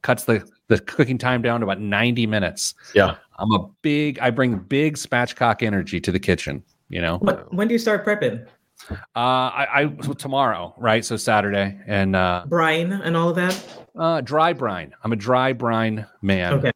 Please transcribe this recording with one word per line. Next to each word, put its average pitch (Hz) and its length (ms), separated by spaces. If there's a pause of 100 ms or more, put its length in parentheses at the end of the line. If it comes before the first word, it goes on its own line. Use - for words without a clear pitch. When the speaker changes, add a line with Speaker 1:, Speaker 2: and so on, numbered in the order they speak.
Speaker 1:
Cuts 120 220
the, 110 240 (200)
the 107 120
cooking 123 380
time 123 240
down 117 180
to 110 60
about 98 140
ninety 113 460
minutes. 101 480 (200)
Speaker 2:
Yeah. 92 220 (220)
Speaker 1:
I'm 107 140
a 98 160 (140)
big, 147 380
I 127 100
bring 120 280
big 143 380
spatchcock 120 680
energy 95 380
to 95 100
the 92 80
kitchen, 73 440 (260)
you 90 140
know? 85 160
Speaker 3:
What, - 340
when 202 160
do 233 60
you 226 40
start 214 260
prepping? 123 420 (440)
Speaker 1:
Uh, 95 60 (180)
I, 127 600
I, 143 280
so 135 120
tomorrow, 123 640
right? 110 260
So 113 120
Saturday 101 680
and, 98 300
uh, 90 320
Speaker 3:
Brine 165 440
and 170 240
all 165 120
of 170 80
that? 185 260 (320)
Speaker 1:
Uh, 165 280
dry 156 320
brine. 95 380 (120)
I'm 113 80
a 113 40
dry 127 360
brine 113 540 (160)
man 92 320
Speaker 3:
Okay. 117 220